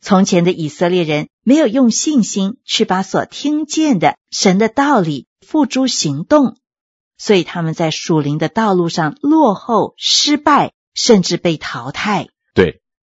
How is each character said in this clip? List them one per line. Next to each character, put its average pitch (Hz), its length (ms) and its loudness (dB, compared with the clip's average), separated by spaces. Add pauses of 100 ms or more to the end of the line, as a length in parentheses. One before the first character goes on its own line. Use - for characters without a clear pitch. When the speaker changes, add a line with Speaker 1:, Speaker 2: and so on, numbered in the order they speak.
Speaker 1:
从 190 240 2
前 180 200 2
的 180 80 2
以 156 180 -6
色 - 180 -2
列 180 140 0
人 151 260 -2 (140)
没 262 140 4
有 311 100 4
用 240 240 2
信 262 340 0
心 190 400 -4
去 - 220 -2
把 185 160 -2
所 - 240 -4
听 302 400 -4
见 302 320 0
的 151 180 0 (140)
神 185 260 0
的 220 140 0
道 277 300 2
理 156 260 -4 (200)
付 302 200 0
诸 262 200 -2
行 156 380 -4
动， - 320 2 (640)
所 208 180 2
以 170 80 2
他 - 160 -8
们 160 140 -4
在 160 160 -2
属 156 300 0
灵 147 180 -2
的 156 100 -2
道 220 240 0
路 175 160 2
上 160 320 -4
落 285 340 2
后、 196 440 -2
失 - 400 0
败， 285 340 0 (220)
甚 208 280 4
至 170 140 -2
被 165 220 -2
淘 127 340 -12
汰。 - 360 -4 (260)
Speaker 2:
对， 87 260 0 (240)